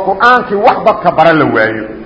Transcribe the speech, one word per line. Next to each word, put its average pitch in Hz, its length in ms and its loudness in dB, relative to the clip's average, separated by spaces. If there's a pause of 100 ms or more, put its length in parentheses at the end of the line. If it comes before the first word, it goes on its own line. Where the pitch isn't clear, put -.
Qur'aankii 208 520 0
wax 233 240 2
dadka - 320 0
bara 165 220 2
la 147 120 2
waayo. 110 400 -2 (200)